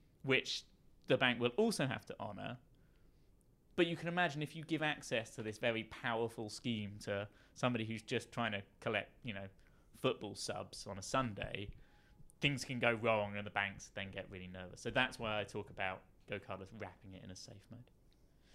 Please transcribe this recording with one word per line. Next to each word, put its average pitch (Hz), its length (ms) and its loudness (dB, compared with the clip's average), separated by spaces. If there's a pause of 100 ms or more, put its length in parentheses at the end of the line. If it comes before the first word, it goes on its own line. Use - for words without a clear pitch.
(220)
which - 420 2 (420)
the 131 100 8
bank 123 240 6
will 120 160 6
also 208 300 6
have - 200 -2
to - 140 -8
honour. 104 380 -6 (1160)
But 175 120 8
you 170 100 0
can 156 120 -4
imagine 170 340 2
if 143 120 -4
you 160 100 -8
give 156 180 0
access 139 480 0
to - 120 -6
this 107 160 -4
very 113 260 2
powerful 117 640 -2
scheme 104 440 -2 (120)
to 101 240 -2 (260)
somebody 123 300 2
who's 110 180 -4
just - 280 0
trying 117 220 0
to 101 100 -2 (180)
collect, 107 300 2 (140)
you 113 100 -4
know, 98 120 -6 (540)
football 107 340 0
subs - 540 -6
on 98 100 -6
a 92 40 -8
Sunday, 104 640 -2 (720)
things 143 240 2
can 127 140 -4
go 117 140 6 (100)
wrong 104 340 4
and 104 100 -6
the 101 40 -6
banks 101 440 -2
then 98 180 -6
get 95 180 -6
really 90 180 -10
nervous. 92 320 -10
So 120 100 -2
that's 127 280 2
why 107 220 0
I 101 40 -2
talk 104 260 -6
about 95 320 -2 (260)
Go 104 100 -2
Cardless 95 400 -10
wrapping 95 360 -10
it 95 100 -14
in 95 60 -10
a 92 60 -10
safe - 340 -16
mode. 110 100 -14 (760)